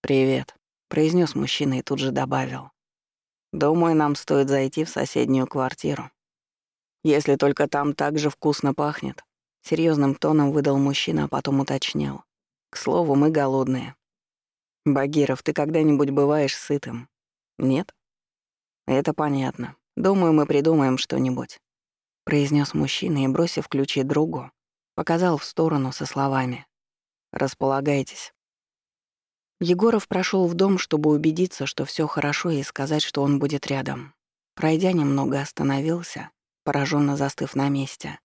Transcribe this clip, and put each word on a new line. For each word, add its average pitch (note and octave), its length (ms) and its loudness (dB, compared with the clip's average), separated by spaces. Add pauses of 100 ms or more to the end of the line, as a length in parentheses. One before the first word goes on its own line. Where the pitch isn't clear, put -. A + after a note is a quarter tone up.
"Привет", C3 540 0 (320)
произнёс D#3+ 460 2
мужчина C3+ 460 -2
и - 20 -6
тут C#3 160 -4
же C3+ 140 -2
добавил: C3 580 -4 (800)
"Думаю, E3 440 2
нам D3 200 2
стоит C#3 340 0
зайти C#3 340 0
в D#3+ 60 -6
соседнюю C3 580 0
квартиру. C3+ 640 -6 (920)
Если D3+ 340 4
только C#3+ 300 2
там C#3+ 280 -2
так D3 240 -2
же D3 100 0
вкусно C#3+ 460 -2
пахнет", D3 480 -6 (400)
серьёзным D#3 500 2
тоном D3+ 380 2
выдал C#3+ 260 2
мужчина, C#3 460 0
а C#3+ 40 -4
потом C#3 320 -2
уточнил: D2 640 -4 (460)
"К - 80 -16
слову, D3+ 380 2
мы D3 160 6
голодные". C3+ 640 0 (920)
"Багиров, C#3 560 2
ты D3+ 120 -2
когда-нибудь D3+ 580 2
бываешь C#3+ 440 2
сытым? B2 540 -6 (480)
Нет?" C3+ 380 0 (920)
"Это C#3 280 0
понятно. C3+ 640 -4 (200)
Думаю, F#3 380 4
мы D3+ 120 6
придумаем D3 520 4
что-нибудь", B2+ 640 -4 (680)
произнёс D3 480 0
мужчина C#3+ 500 -2
и, C3 40 2
бросив D#3+ 400 -2
ключи C3+ 360 -2
другу, D3 480 -2 (440)
показал E3+ 420 0
в - 80 -8
сторону D3+ 460 0
со C#3+ 140 -8
словами: C3+ 600 -2 (680)
"Располагайтесь". C#3 1000 -2 (1300)
Егоров G3 480 2
прошёл F#3 400 0
в E3+ 60 -2
дом, F#3+ 240 2
чтобы D3+ 340 0
убедиться, D#3 540 0
что C#3+ 200 -6
всё D3+ 220 -4
хорошо, D3 420 -2
и D3 140 0
сказать, D3+ 400 -2
что - 180 -2
он C#3+ 180 2
будет C#3 280 -2
рядом. C3+ 460 -6 (400)
Пройдя D#3+ 380 2
немного, C#3 480 0
остановился, D3 880 -4 (340)
поражённо C#3+ 520 0
застыв C#3 400 -4
на C#3 140 0
месте. C#3 560 -6